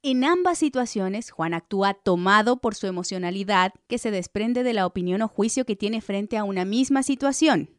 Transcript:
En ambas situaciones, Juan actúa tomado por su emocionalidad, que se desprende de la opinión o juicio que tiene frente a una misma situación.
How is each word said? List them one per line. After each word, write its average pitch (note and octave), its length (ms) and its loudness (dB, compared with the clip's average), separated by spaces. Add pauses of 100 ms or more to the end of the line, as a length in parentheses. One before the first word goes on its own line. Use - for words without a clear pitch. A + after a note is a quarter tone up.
En C4 180 2
ambas F4 360 2
situaciones, A3+ 720 -2
Juan E3 220 -4
actúa G3 400 -2
tomado G3+ 680 2
por G#3 160 -2
su - 100 -6
emocionalidad, F#3 880 0 (160)
que A#3 100 -4
se A3+ 140 -4
desprende G#3+ 500 -2
de B3 120 0
la G3 120 0
opinión F3+ 360 -2
o A3 60 -2
juicio A#3+ 380 -2
que A3 80 -4
tiene A3 260 -4
frente G3+ 360 -6
a G#3+ 80 -2
una F#3+ 200 -2
misma C4 380 2
situación. C4+ 760 0